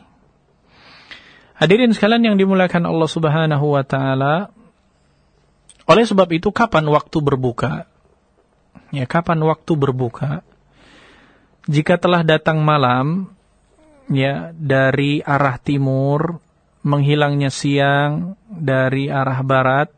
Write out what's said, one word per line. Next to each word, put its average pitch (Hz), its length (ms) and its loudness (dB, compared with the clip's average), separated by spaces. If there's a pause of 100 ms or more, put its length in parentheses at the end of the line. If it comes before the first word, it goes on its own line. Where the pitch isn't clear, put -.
(1600)
Hadirin 220 320 4
sekalian 220 440 2
yang - 40 2
dimuliakan 185 480 2
Allah 165 240 0
Subhanahu 151 640 0
wa 139 80 2
taala, 135 680 -2 (1400)
oleh 196 200 6
sebab 190 240 2
itu, 175 240 -2
kapan 156 360 0
waktu 147 280 0
berbuka? 131 720 -2 (1040)
Ya, 135 160 -4
kapan 170 320 -2
waktu 156 320 -2
berbuka? 135 720 -4 (1200)
Jika 156 320 0
telah 175 240 0
datang 160 400 0
malam, 151 720 0 (720)
ya, 139 480 -2
dari 139 680 0
arah 139 360 0
timur, 143 800 -2 (480)
menghilangnya 143 640 0
siang 143 960 -2
dari 135 640 -2
arah 135 320 -2
barat, 135 560 2